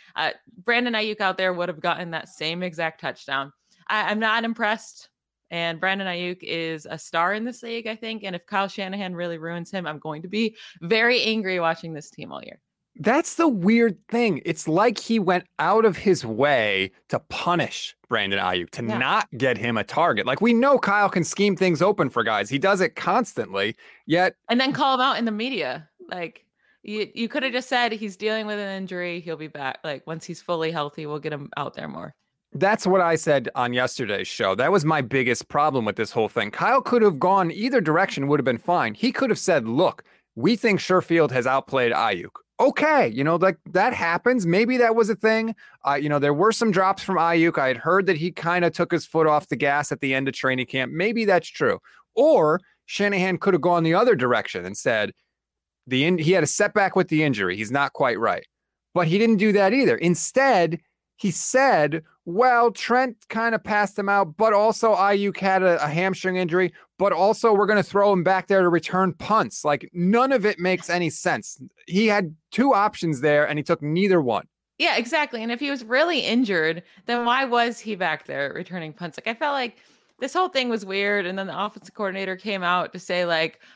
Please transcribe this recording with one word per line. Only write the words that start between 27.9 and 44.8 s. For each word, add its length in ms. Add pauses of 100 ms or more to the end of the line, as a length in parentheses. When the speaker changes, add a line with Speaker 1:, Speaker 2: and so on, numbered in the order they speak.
Speaker 1:
"He's 240
dealing 300
with 120
an 180
injury. 440
He'll 160
be 120
back. 360
Like, 220
once 180
he's 160
fully 300
healthy, 360
we'll 120
get 140
him 240
out 180
there 140
more." 260 (400)
Speaker 2:
That's 320
what 160
I 140
said 380
on 200
yesterday's 520
show. 280
That 180
was 120
my 180
biggest 460
problem 360
with 100
this 160
whole 160
thing. 240
Kyle 300
could 220
have 180
gone 320
either 300
direction, 440
would 140
have 60
been 120
fine. 360
He 180
could 160
have 100
said, 300
"Look, 360 (320)
we 200
think 240
Sherfield 520
has 140
outplayed 460
Ayuk." 380 (280)
Okay, 500
you 160
know, 120
like, 300
that 260
happens. 540
Maybe 320
that 160